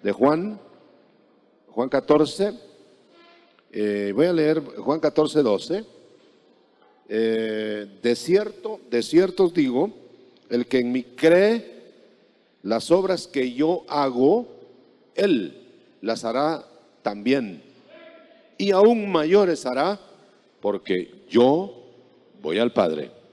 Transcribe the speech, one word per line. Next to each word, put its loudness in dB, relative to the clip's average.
de -2
Juan, 0
Juan -6
catorce. 0
Eh, -2
voy 2
a 0
leer 0
Juan -6
catorce, 0
doce. -2
Eh, -4
"De 2
cierto, -2
de -2
cierto 2
os -2
digo, 0
el -2
que 0
en -4
mí -4
cree, 2
las -4
obras 0
que -4
yo -2
hago, 0
él -2
las -6
hará -4
también. -4
Y 0
aún 4
mayores 2
hará, -2
porque -4
yo 2
voy -2
al 0
Padre". -2